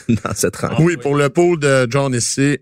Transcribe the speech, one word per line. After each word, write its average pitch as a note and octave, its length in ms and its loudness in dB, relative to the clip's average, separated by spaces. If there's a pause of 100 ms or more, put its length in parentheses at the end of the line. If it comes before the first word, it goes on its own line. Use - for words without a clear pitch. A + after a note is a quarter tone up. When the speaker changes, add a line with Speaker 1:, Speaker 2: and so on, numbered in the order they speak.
Speaker 1:
<laughs> - 100 -6
dans G2 240 -2
cette - 220 -2
rencontre. - 260 -2
Speaker 2:
Oui, E3+ 160 2
Speaker 3:
Ah, - 20 -16
Speaker 2:
pour C#3+ 120 -2
Speaker 3:
oui. C#3+ 100 2
Speaker 2:
le C#3+ 80 2
pool F3 280 2
de C3+ 320 2
John C#3 240 0
et A#2+ 60 -2
C, C#3 420 -2